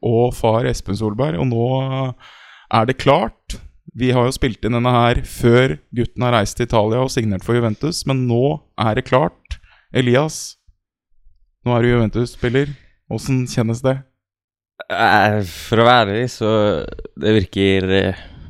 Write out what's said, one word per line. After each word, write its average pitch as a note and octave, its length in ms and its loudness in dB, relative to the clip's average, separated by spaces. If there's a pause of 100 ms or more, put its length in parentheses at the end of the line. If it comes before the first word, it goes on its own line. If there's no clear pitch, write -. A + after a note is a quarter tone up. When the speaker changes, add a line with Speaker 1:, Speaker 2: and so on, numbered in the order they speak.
Speaker 1:
og A#2+ 340 2
far A#2 300 0
Espen A2 320 -4
Solberg, A#2 420 -2
og C#3 100 0
nå C3 680 -2 (560)
er A2+ 140 2
det C3 140 -2
klart. F3 580 0 (400)
Vi B2 140 0
har B2 140 4
jo B2+ 60 0
spilt C3 320 -4
inn A2+ 140 -2
denne B2 160 2
her A#2+ 320 2
før B2 540 2 (160)
gutten A#2 260 -4
har B2 120 0
reist G2+ 240 0
til A#2+ 100 -2
Italia A2+ 340 0
og C3 80 -2
signert G#2+ 340 -2
for A#2 120 0
Juventus, A#2+ 500 -2
men C3 220 0
nå C3 340 0 (160)
er A2 160 0
det B2 120 -2
klart. - 520 -2 (340)
Elias, B2+ 640 0 (1080)
nå A#2+ 80 2
er A#2+ 80 4
du A#2+ 140 4
Juventus-spiller. A#2+ 800 0 (340)
Hvordan B2+ 400 -2
kjennes A2+ 320 -2
det? C3 220 0 (840)
Speaker 2:
Eh, G#2 540 2
for G#2+ 380 -2
å A#2 40 6
være A#2+ 220 6
ærlig, A2+ 240 -4
så A2 180 -4 (720)
det G2+ 160 2
virker, G2 580 2
eh, F#2+ 260 0 (300)